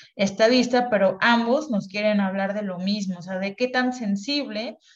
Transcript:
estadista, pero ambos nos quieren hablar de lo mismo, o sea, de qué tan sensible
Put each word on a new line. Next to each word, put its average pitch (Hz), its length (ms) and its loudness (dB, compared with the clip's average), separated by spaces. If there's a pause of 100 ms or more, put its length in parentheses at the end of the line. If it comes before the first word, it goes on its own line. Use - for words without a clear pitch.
(160)
estadista, 240 760 2
pero 190 320 2
ambos 233 480 2
nos 196 180 -2
quieren 208 320 0
hablar 196 340 -2
de 208 100 -6
lo 180 160 -6
mismo, 190 400 -4
o - 20 -14
sea, 185 160 -8
de 196 180 -4
qué 247 120 0
tan 254 260 0
sensible 233 840 -4 (180)